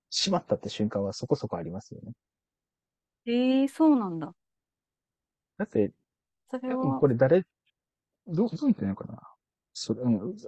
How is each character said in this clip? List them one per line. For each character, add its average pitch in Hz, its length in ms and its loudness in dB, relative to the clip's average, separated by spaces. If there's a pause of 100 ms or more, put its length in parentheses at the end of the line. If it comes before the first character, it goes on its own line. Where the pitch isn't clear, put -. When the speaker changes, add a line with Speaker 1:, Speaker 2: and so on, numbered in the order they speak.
Speaker 1:
し - 220 -4
ま 175 60 2
っ - 80 -6
た - 100 -2
っ - 40 -2
て 98 100 -10
瞬 107 180 -2
間 101 160 -4
は 98 100 -4
そ - 140 -12
こ - 80 0
そ - 120 -2
こ - 100 -8
あ 85 60 -8
り 147 80 -10
ま 98 100 -10
す - 120 -20
よ - 80 -18
ね。 - 120 -14 (1120)
Speaker 2:
え 233 60 -4 (340)
ー、 - 20 2
そ 320 200 4
う 285 120 6
な 196 100 -2
ん 165 100 -6
だ。 160 140 -10 (1200)
Speaker 1:
だ 208 80 -4
っ - 20 -4
て、 101 240 0 (580)
Speaker 2:
そ 254 100 -6
れ 254 160 -6
は 254 80 -2
Speaker 1:
多 - 80 0
分 269 80 -2
こ 143 80 4
れ 123 80 2
誰、 143 280 4 (840)
ど 185 180 0
う、 - 40 -2
ど 160 60 -8
う - 60 -6
言 285 100 4
っ - 40 2
て - 100 -6
ん - 20 0
の 98 80 -2
か - 100 -10
な？ - 140 -14 (540)
そ - 200 -4
れ、 117 80 -8
う 123 80 0
ん、 117 260 0 (120)